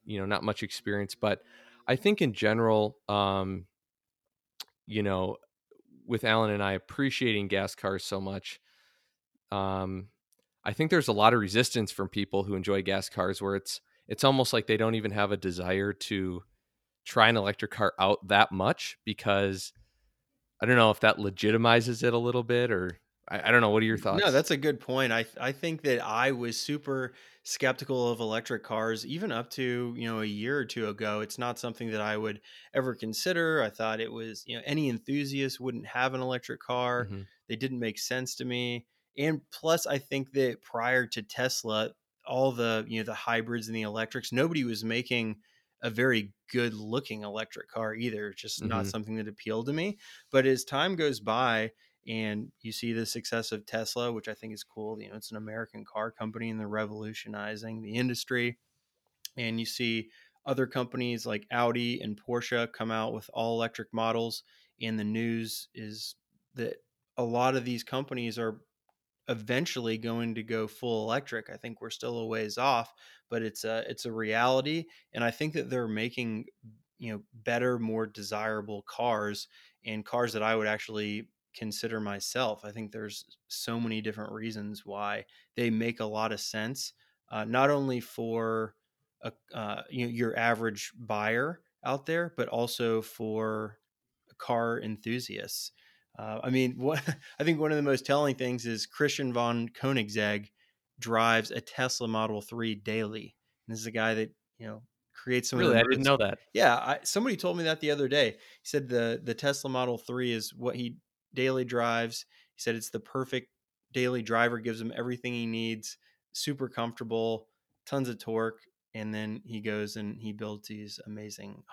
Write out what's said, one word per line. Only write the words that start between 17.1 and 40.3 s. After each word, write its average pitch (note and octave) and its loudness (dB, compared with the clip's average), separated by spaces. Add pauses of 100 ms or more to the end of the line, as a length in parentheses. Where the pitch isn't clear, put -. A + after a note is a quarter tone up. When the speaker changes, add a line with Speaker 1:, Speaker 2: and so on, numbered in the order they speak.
Speaker 1:
an A2+ 8
electric G2+ 0
car G#2 2
out F#2+ 4
that G2+ 8
much G2 0
because G2 2 (880)
I G#2+ 0
don't B2 8
know A2+ 10
if G#2+ 2
that A2 6
legitimizes A2+ 4
it A#2+ 4
a A#2+ 4
little A#2+ 2
bit, A#2+ 2
or F2+ 0 (300)
I, G2+ -2
I - 6
don't A#2+ 10
know. G#2+ 6
What A2 6
are A2 4
your A2 2
Speaker 2:
No, D#2+ -6
Speaker 1:
thoughts? G2 4
Speaker 2:
that's D3+ 6
a D#3 4
good C#3 0
point. B2+ 2
I, A2+ 2 (140)
I C3 -2
think D#3+ -4
that B2+ 2
I A#2+ 2
was A#2+ -4
super C3+ -4 (300)
skeptical C3 0
of A2+ 0
electric A2+ -2
cars, A2 -2
even A2 -4
up A#2 -4
to, B2 -2
you A#2 -4
know, A2+ -2
a G#2+ -2
year A2 -2
or B2+ 0
two A2+ -4
ago. G#2 -2
It's G#2+ -8
not A#2+ -2
something A#2 -6
that G#2+ -2
I G#2+ 0
would G#2+ -4 (340)
ever B2+ 2
consider. D#3+ 0
I G#2+ 2
thought A2 -2
it A2+ -4
was, A2+ -10
you A2 -8
know, - -8
any C#3+ 2
enthusiast C3+ -2
wouldn't A#2+ -6
have B2+ 0
an C3 -2
electric B2+ -4
car. B2 0
Speaker 1:
Mm-hmm. G2 -8 (260)
Speaker 2:
They A#2 -6
didn't B2+ -4
make A2+ -2
sense B2+ -4
to - -6
me. B2 -2 (320)
And D3+ 2 (120)
plus, E3 2
I C#3+ 2
think C#3 -4